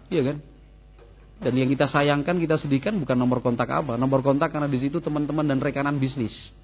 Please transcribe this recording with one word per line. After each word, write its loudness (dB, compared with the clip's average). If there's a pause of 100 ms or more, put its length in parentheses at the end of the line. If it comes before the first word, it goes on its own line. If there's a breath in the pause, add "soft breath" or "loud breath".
(100)
ya 2
kan? -4 (960)
Dan -2
yang 2
kita 2
sayangkan, 2
kita 2
sedihkan -2
bukan -2
nomor 2
kontak 0
apa. -2
Nomor 2
kontak 2
karena -2
di 0
situ -2
teman-teman -2
dan 0
rekanan -2
bisnis. -4 (140)